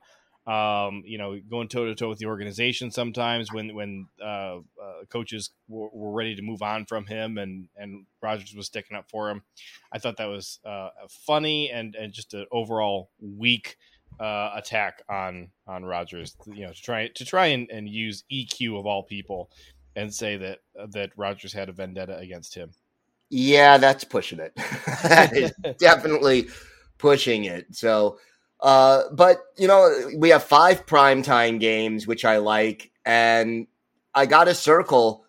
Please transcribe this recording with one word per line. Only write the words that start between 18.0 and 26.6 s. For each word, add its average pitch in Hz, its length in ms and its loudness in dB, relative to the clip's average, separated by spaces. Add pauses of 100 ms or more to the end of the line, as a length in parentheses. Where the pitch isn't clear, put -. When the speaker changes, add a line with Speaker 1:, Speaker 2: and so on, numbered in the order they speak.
Speaker 1:
E 135 180 -12
Q 113 320 -8
of 98 100 -10
all 98 160 -4
people 95 480 -14 (440)
and 104 160 -10
say 104 260 -8
that, 95 220 -12 (300)
that 101 260 -10
Rodgers 101 380 -10
had 98 160 -10
a - 20 -16
vendetta 92 460 -14
against 90 380 -20
him. 85 160 -18 (580)
Speaker 2:
Yeah, 143 480 8
that's 135 260 4
pushing - 360 -8
it. 80 160 -14
<laughs> - 60 -12 (420)
That 160 340 6
is 151 140 0 (140)
Speaker 1:
<laughs> 139 140 -10
Speaker 2:
definitely 151 680 4 (500)